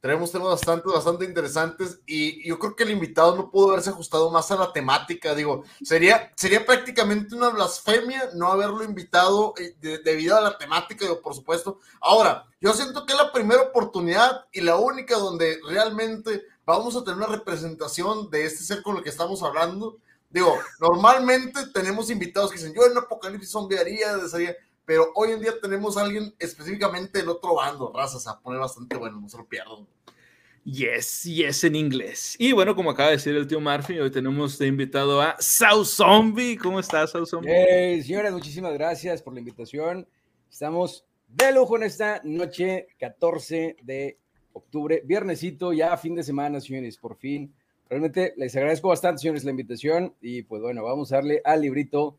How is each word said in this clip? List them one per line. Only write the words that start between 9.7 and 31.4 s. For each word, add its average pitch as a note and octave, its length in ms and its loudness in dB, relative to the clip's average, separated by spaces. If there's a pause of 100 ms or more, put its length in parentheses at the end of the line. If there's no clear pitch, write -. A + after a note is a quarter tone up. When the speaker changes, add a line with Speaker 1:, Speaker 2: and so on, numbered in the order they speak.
Speaker 1:
de-, D#3 180 -8
debido D#3+ 380 2
a G#3+ 60 6
la G#3 160 0
temática, F3 480 -4
digo, E3 160 -4
por C#3+ 120 -10
supuesto. E3+ 440 -4 (240)
Ahora, G3 420 6 (160)
yo G3+ 140 4
siento C4+ 320 -6
que C4+ 80 0
es C#4 40 2
la D4 140 4
primera A#3+ 300 4
oportunidad G#3+ 880 2
y F#3+ 80 -8
la E3+ 160 4
única B3 400 0
donde E3 500 0
realmente G#3+ 760 -2 (240)
vamos A3 300 2
a B3 60 -4
tener F#3 140 -6
una G#3 180 -4
representación E3+ 960 -6
de D3+ 140 0
este D#3 180 -6
ser G3+ 200 -6
con G3+ 160 -4
el - 40 -8
que D3 80 -8
estamos F3 320 -6
hablando. F3 540 -4 (320)
Digo, E3+ 260 4 (260)
normalmente B3 800 4 (120)
tenemos G3+ 380 -2
invitados G3 420 -2
que F#3 60 -14
dicen, D#3+ 160 -10
"Yo A#3 100 8
en B3 140 8
Apocalipsis G#3 520 -8
Zombie G3 280 -2
haría, G#3 400 -2
desharía", E3+ 360 -4 (300)
pero D#3+ 320 4
hoy A3 160 2
en A3 80 -4
día A3+ 200 -2
tenemos G3+ 360 -4
a G3+ 60 0
alguien G#3 360 -4
específicamente F#3 800 -6
del E3+ 100 -2
otro E3+ 280 0
bando, C3+ 360 -4
raza, C3 280 -6
se - 80 -12
va G#2+ 80 -10
a - 40 -20
poner B2+ 200 -8
bastante B2 360 -8
bueno, A2 240 -10
no G2+ 80 -16
se A#2+ 80 -20
lo A2+ 80 -20
pierdan. G#2+ 400 -14 (800)
Speaker 2:
Yes, A#2+ 600 -4
yes D#3+ 400 -2